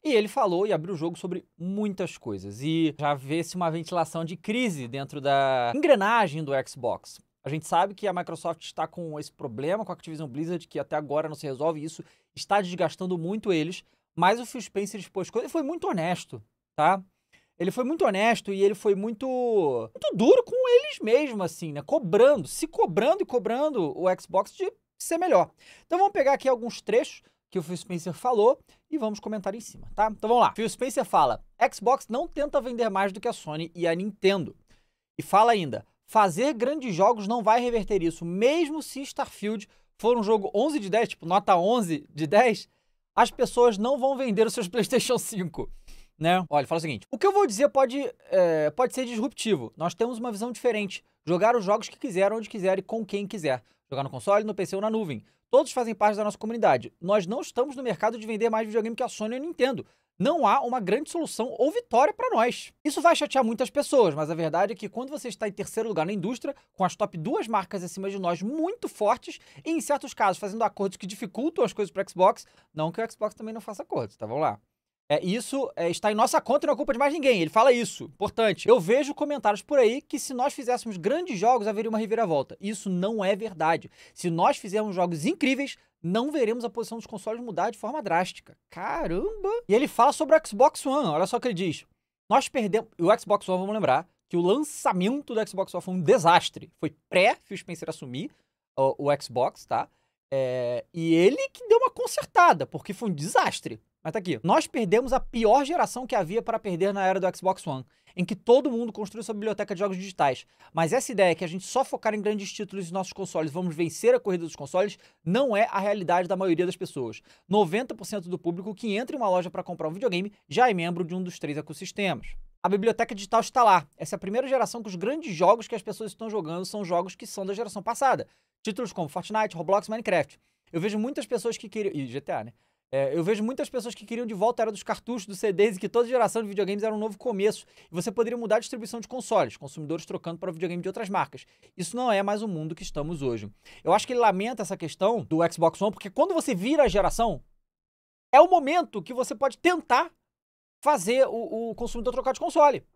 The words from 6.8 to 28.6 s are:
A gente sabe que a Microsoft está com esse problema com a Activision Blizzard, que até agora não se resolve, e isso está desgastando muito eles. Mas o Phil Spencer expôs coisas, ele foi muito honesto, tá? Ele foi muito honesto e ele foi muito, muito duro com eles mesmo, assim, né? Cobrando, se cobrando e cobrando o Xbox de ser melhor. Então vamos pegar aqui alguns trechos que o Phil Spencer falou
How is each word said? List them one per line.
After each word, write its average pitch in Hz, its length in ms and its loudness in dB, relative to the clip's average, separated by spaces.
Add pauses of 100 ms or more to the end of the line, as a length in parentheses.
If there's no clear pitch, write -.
A 135 80 -8
gente 156 160 -6
sabe 185 260 2
que 208 140 -6
a 185 60 0
Microsoft 170 500 -6
está - 240 -6
com 160 320 -10
esse 151 140 -12
problema 147 520 -4
com 185 60 -12
a 175 40 -8
Activision 160 340 -12
Blizzard, 160 400 -6
que - 100 -8
até 143 160 -6
agora 151 340 -2
não 151 60 -8
se 143 100 -16
resolve, 147 360 -2
e 147 40 -10
isso - 200 -12 (320)
está 202 240 0
desgastando 180 580 -4
muito 196 340 -4
eles. 160 300 -2 (320)
Mas 185 240 4
o 240 80 -10
Phil 247 140 -10
Spencer 202 400 -8
expôs 180 280 -8
coisas, 240 180 -4
ele 277 60 -12
foi 320 120 0
muito 339 240 -4
honesto, 170 520 -4 (360)
tá? 185 260 2 (560)
Ele 175 140 -2
foi 247 100 -4
muito 320 220 0
honesto 202 480 2
e 196 100 0
ele 202 140 4
foi 202 180 2
muito, 214 320 -6
muito 220 920 0
duro 311 280 8
com 508 260 0
eles 539 300 4
mesmo, 240 420 2
assim, 165 300 -6
né? 143 100 -8
Cobrando, 233 640 4
se - 220 -6
cobrando 302 560 2
e - 20 -8
cobrando 240 720 -2
o 170 60 -4 (160)
Xbox 185 340 -2
de 392 180 -4 (300)
ser 330 140 -2
melhor. 277 340 2 (360)
Então 339 120 0
vamos 403 140 4
pegar 277 220 4
aqui 269 120 -4
alguns 240 360 -2
trechos - 400 -2 (280)
que 185 80 -4
o 170 40 -4
Phil 160 120 -10
Spencer 175 380 -8
falou 240 460 4 (320)